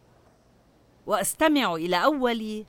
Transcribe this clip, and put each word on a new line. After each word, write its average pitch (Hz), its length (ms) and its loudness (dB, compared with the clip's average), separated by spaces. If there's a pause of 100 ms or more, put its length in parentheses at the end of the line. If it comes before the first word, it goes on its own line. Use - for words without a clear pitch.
(1080)
وأستمع 214 680 0
إلى 175 300 0
أول 233 640 0